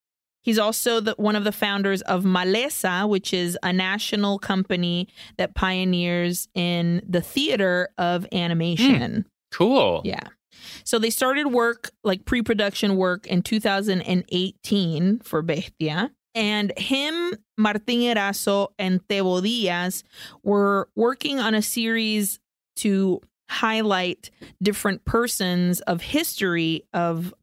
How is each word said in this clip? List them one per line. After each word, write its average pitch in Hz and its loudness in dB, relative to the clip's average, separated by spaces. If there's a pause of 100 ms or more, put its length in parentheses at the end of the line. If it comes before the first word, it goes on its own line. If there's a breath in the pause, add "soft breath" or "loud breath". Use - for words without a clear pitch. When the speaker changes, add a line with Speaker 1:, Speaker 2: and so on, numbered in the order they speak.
(420)
Speaker 1:
He's 220 0
also 220 0
the, 208 -2
one 214 0
of 208 0
the 208 0
founders 196 0
of 185 0
Malesa, 190 0
which 202 0
is 175 -2
a 180 0
national 202 0
company 180 -2 (280 loud breath)
that - -2
pioneers 175 0
in 175 0
the 175 0
theater 196 0
of 175 -2
animation. 170 2
Speaker 2:
Hmm. 208 -2 (240)
Cool. 170 2
Speaker 1:
Yeah. - -6 (560 loud breath)
So - 0
they 226 0
started 269 0
work, 233 0 (140)
like, 190 0
pre-production 214 0
work 185 0
in 180 2
two 214 0
thousand 196 0
and 180 0
eighteen 185 0
for - -4
Bestia. 165 -4 (240)
And 214 0
him, 311 -2 (240)
Martín 214 0
Erazo, 202 0 (100)
and 185 0
Tebo 185 2
Díaz 185 -2 (380 loud breath)
were 202 2
working 262 0
on 220 2
a 214 4
series 220 0 (380)
to 190 2 (300)
highlight 214 0 (320 loud breath)
different 202 0
persons 180 0
of 170 -2
history 175 -2
of 170 -2